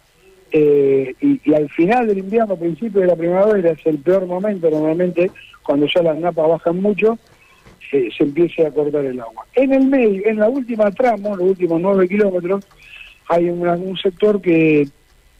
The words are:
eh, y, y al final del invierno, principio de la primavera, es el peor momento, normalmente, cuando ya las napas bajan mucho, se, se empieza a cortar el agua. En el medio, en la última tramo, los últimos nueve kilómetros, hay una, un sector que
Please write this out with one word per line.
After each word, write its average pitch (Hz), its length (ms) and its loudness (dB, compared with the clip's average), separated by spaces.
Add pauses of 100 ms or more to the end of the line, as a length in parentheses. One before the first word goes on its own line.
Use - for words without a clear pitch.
(520)
eh, 139 680 2
y, 143 240 0
y 151 120 2
al 151 140 0
final 226 380 0
del 196 120 0
invierno, 202 360 -2
principio 180 460 -2
de 180 60 2
la 175 80 2
primavera, 180 560 2
es 151 140 -8
el 156 120 0
peor 180 300 0
momento, 180 420 -4
normalmente, 170 640 0 (320)
cuando 143 240 0
ya 175 160 0
las 156 160 0
napas 165 280 -2
bajan 170 320 -2
mucho, 208 380 0 (720)
se, 127 220 -2
se - 120 -4
empieza 160 440 0
a 143 40 -6
cortar 147 320 -2
el 127 160 -6
agua. 113 360 -16
En 269 180 2
el 269 140 4
medio, 226 380 2
en 220 120 0
la 208 100 2
última 226 440 -2
tramo, 208 440 -2
los 180 140 0
últimos 175 320 0
nueve 190 260 2
kilómetros, 190 560 -2 (640)
hay 170 220 2
una, 175 240 -2
un 185 240 -6
sector 202 420 0
que 160 480 2 (520)